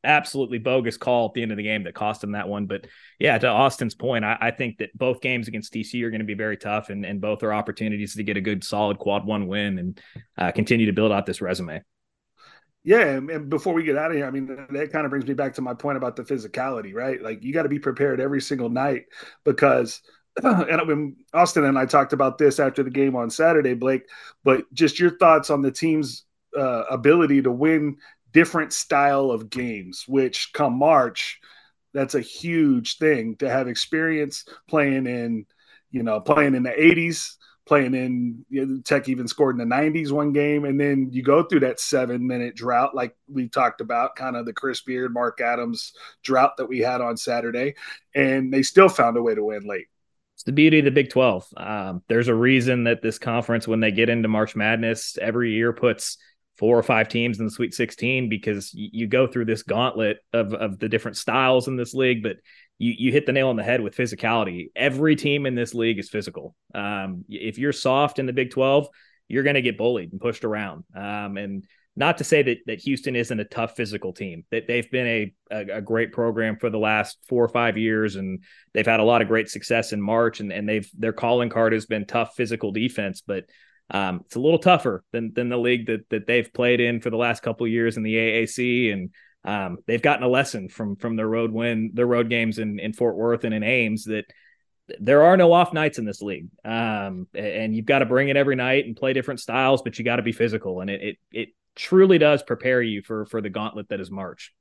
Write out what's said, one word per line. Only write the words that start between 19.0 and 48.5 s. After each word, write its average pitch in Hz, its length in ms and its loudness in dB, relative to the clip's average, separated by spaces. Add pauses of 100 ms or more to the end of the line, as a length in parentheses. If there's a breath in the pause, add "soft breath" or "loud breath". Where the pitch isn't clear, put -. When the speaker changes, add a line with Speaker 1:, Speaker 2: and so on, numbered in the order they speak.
Speaker 2:
because, 131 600 2 (180 soft breath)
<clears throat> - 220 -10
and 165 440 4
when 147 280 -2 (180)
Austin 165 300 4
and 135 160 4
I 131 80 2
talked 139 260 4
about 131 240 2
this 143 220 6
after 139 240 2
the 131 80 -4
game 135 240 2
on 117 160 -2
Saturday, 156 420 4
Blake, 131 300 0 (400 loud breath)
but 131 280 4
just 151 280 2
your 175 180 4
thoughts 160 320 6
on 143 140 2
the 131 80 2
team's, 156 540 -2 (320)
uh, 127 320 -2
ability 139 540 6
to 127 80 2
win 147 440 2 (360 soft breath)
different 160 420 2
style 139 560 2
of 113 220 -4
games, 107 560 -8
which 131 440 0
come 139 220 0
March, 135 680 2 (540 soft breath)
that's 139 220 -2
a 139 60 0
huge 147 760 0
thing 120 380 0
to 139 120 -4
have 127 200 0
experience 156 800 -4 (220 loud breath)
playing 139 380 2
in, 117 400 -4 (460 soft breath)
you 127 100 -4
know, 110 180 0
playing 147 360 4
in 123 80 0
the 123 200 0
eighties, 165 540 4 (300 soft breath)
playing 135 260 4
in, 123 560 -2
you 135 160 -2
know, 135 160 -4
Tech 139 260 0
even 123 200 -2
scored 135 260 2
in 120 60 -2
the 117 60 -4
nineties 147 460 0
one 147 220 0
game. 147 320 2
And 139 140 0
then 139 320 0
you 127 100 -4
go 139 220 6
through 165 160 2
that 127 200 0
seven 123 460 -2
minute 120 300 -4
drought, 120 400 0
like 123 200 -6 (120)
we 135 200 -6
talked 123 320 0
about, 120 360 -2
kind 131 200 -6
of 117 120 -6
the 113 60 -10
Chris 131 280 -6
Beard, 127 320 -4
Mark 120 260 -4
Adams 120 540 -4 (300 loud breath)
drought 131 340 4
that 131 80 -4
we 127 140 -6
had 123 200 0
on 117 160 -2
Saturday, 120 600 -4 (400 loud breath)
and 135 360 2